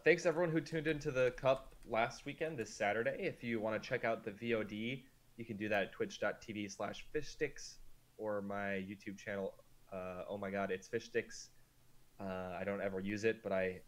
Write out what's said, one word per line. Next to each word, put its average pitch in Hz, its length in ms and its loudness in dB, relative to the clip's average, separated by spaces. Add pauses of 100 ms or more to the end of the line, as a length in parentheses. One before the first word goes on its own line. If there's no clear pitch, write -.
thanks 170 200 8
everyone 170 260 4
who 160 100 4
tuned 156 260 -2
into 151 240 0
the 127 200 4
Cup - 440 2 (100)
last 117 400 2
weekend, 156 320 -2
this 110 160 -4
Saturday. 113 460 2
If 151 240 -2
you 117 160 2
wanna 107 200 2
check 120 260 0
out 113 180 2
the 110 80 -2
V 117 220 0
O 107 100 4
D, 113 400 -4 (340)
you 117 60 -10
can 113 140 -6
do 107 100 -2
that 104 160 4
at 90 80 -2
twitch - 300 -4
dot 104 200 0
T 107 120 -10
V 104 160 -4
slash 101 420 -6
fish 151 160 -2
sticks - 520 -6 (380)
or 104 240 -2
my 98 460 -2
YouTube 101 300 -10
channel. 98 380 -4 (360)
Uh, 92 380 -6
oh 104 80 -4
my 98 120 -4
God, 98 220 0
it's 92 160 -4
Fish 117 200 -2
Sticks. - 420 -4 (720)
Uh, 92 360 -4
I 92 60 -4
don't 101 160 0
ever 95 220 0
use 101 240 -2
it, - 180 2
but 98 80 -2
I 92 360 2